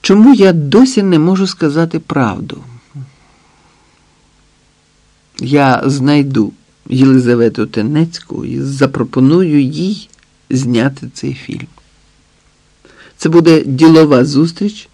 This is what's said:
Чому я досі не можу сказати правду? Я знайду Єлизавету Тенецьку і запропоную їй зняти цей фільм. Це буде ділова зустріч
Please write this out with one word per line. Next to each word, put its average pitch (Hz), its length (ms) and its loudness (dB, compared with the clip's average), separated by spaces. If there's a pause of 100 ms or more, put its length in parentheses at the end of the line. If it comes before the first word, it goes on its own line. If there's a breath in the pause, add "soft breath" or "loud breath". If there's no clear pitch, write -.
Чому 220 340 4
я 190 180 4
досі 190 500 2
не 185 160 0
можу 185 280 0
сказати 165 520 -4
правду? - 640 -6 (2750 soft breath)
Я 135 460 0
знайду 135 680 -2 (360)
Єлизавету 123 800 2
Тенецьку 151 760 -6
і 127 160 -8
запропоную 139 1040 0
їй 156 460 -6 (420)
зняти 127 640 -4
цей 135 200 -10
фільм. - 320 -14 (1500 soft breath)
Це - 120 -6
буде 165 360 4
ділова 147 600 4
зустріч 165 680 -4